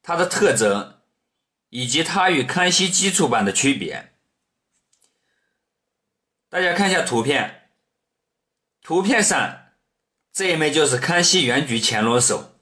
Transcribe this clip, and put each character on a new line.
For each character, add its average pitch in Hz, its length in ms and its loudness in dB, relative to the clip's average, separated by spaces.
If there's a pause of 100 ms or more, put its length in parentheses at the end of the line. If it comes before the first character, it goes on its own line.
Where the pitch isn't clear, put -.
它 170 120 -6
的 175 120 0
特 160 280 2
征 104 460 -2 (680)
以 123 160 -8
及 147 180 -2
它 185 240 0
与 143 160 2
康 180 260 0
熙 185 200 0
基 190 200 0
础 185 160 0
版 117 160 0
的 98 80 0
区 139 240 0
别。 80 380 -10 (2500)
大 180 100 -4
家 180 140 0
看 196 160 0
一 - 20 2
下 185 100 0
图 117 200 -2
片， 127 480 -4 (1120)
图 170 200 0
片 214 220 2
上 - 480 -2 (580)
这 190 220 -4
一 160 40 0
枚 156 140 2
就 151 160 2
是 127 120 0
康 170 260 0
熙 170 220 2
原 135 200 0
局 117 160 -2
乾 110 220 0
隆 120 160 2
手 95 420 -2